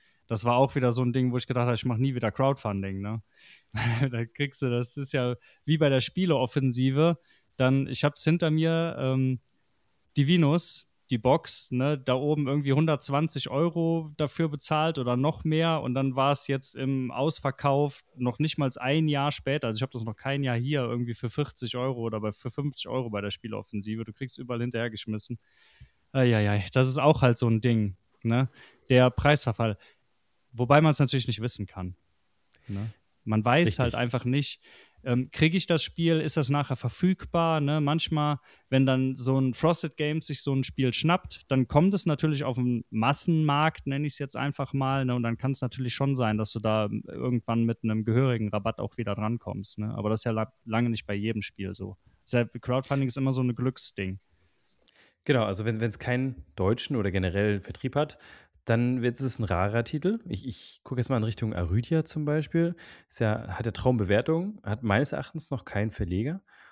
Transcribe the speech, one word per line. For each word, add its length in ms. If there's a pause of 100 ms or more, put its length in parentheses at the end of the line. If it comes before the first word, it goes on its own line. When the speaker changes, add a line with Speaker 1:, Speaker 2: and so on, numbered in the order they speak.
(280)
Speaker 1:
das 180
war 100
auch 200
wieder 180
so 100
ein 80
Ding, 220
wo 40
ich 100
gedacht 200
hab, 60
ich 100
mach 140
nie 180
wieder 160
Crowdfunding, 680
ne? 200 (520)
<laughs> 360
Da 160
kriegst 360
du, 80
das 260
ist 160
ja 240 (300)
wie 120
bei 120
der 100
Spieleoffensive. 1200 (380)
Dann, 300
ich 180
hab's 180
hinter 280
mir, 460
ähm, 440 (720)
Divinus, 720 (200)
die 80
Box, 540
ne, 260
da 180
oben 320
irgendwie 260
hundertzwanzig 760
Euro 680
dafür 320
bezahlt 500
oder 200
noch 260
mehr 380
und 120
dann 220
war's 320
jetzt 280
im 360
Ausverkauf 920 (120)
noch 240
nicht 180
mal 200
ein 320
Jahr 220
später, 360
also 100
ich 60
hab 80
das 140
noch 100
kein 280
Jahr 120
hier, 260
irgendwie 320
für 160
vierzig 460
Euro 260
oder 200
bei, 100
für 180
fünfzig 380
Euro 220
bei 120
der 100
Spieleoffensive, 760
du 80
kriegst 260
überall 220
hinterhergeschmissen. 760 (760)
Ei, 220
ei, 140
ei, 220
das 160
ist 100
auch 240
halt 160
so 120
ein 120
Ding, 360 (260)
ne, 260 (400)
der 220
Preisverfall. 680 (760)
Wobei 280
man's 180
natürlich 280
nicht 140
wissen 260
kann, 280 (720)
ne? 240 (340)
Man 200
weiß 220
Speaker 2:
Richtig. 120
Speaker 1:
halt 160
einfach 300
nicht, 360 (440)
ähm, 260
krieg 240
ich 100
das 160
Spiel, 380
ist 160
das 140
nachher 260
verfügbar, 840
ne? 180
Manchmal, 600 (300)
wenn 160
dann 300
so 240
ein 140
Frosted 420
Games 320
sich 140
so 120
ein 120
Spiel 280
schnappt, 540
dann 220
kommt 240
es 120
natürlich 380
auf 140
den 320
Massenmarkt, 1000
nenn 160
ich's 160
jetzt 160
einfach 380
mal, 320
ne? 100
Und 80
dann 140
kann's 240
natürlich 340
schon 220
sein, 200
dass 140
du 80
da 300 (160)
irgendwann 580
mit 200
einem 200
gehörigen 460
Rabatt 300
auch 180
wieder 180
drankommst, 640
ne? 160
Aber 140
das 100
ist 60
ja 60
la-, 220 (120)
lange 240
nicht 160
bei 100
jedem 260
Spiel 320
so. 240 (280)
Deshalb, 360
Crowdfunding 460
ist 100
immer 160
so 80
ein 140
Glücksding. 640 (1040)
Speaker 2:
Genau, 220
also 180
wenn, 160
wenn's 200
keinen 440 (120)
deutschen 420
oder 120
generell 520
Vertrieb 340
hat, 220 (480)
dann 360
wird 180
es 200
ein 40
rarer 400
Titel. 420
Ich, 220
ich 380
guck 120
jetzt 120
mal 80
in 80
Richtung 280
Arydia 520
zum 180
Beispiel. 540 (320)
Ist 100
ja, 300
hat 160
ja 80
Traumbewertung, 920
hat 200
meines 280
Erachtens 400
noch 140
keinen 260
Verleger. 500 (300)